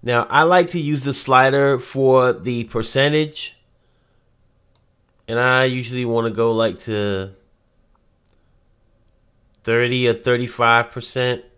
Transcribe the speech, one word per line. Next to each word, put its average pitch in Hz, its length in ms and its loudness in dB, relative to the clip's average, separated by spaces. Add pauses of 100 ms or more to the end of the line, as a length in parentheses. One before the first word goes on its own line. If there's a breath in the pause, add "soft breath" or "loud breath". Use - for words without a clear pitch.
Now, 120 260 0
I 143 140 2
like 175 260 4
to 175 120 -4
use 147 240 -4
the 139 100 -4
slider 135 640 4
for 131 560 2
the 120 300 -6
percentage, 147 920 -2 (1700)
and 113 120 -4
I 127 260 2
usually 127 400 -4
wanna 117 260 -2
go, 113 220 -2
like, 110 280 -2
to 101 520 -6 (2250)
thirty 123 440 0
or 117 60 2
thirty-five 117 760 0
percent. 123 520 -6 (160)